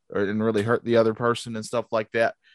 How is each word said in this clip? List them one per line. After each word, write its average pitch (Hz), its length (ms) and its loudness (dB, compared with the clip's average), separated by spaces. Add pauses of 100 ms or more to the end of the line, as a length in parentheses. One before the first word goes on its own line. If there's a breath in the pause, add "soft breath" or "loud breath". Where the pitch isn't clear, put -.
or, 101 140 -2
and 107 200 -2
really 110 200 0
hurt 117 220 0
the 117 120 2
other 113 160 4
person 117 420 -2
and 107 100 -10
stuff 117 260 -4
like 110 220 -2
that. 113 220 0 (200 soft breath)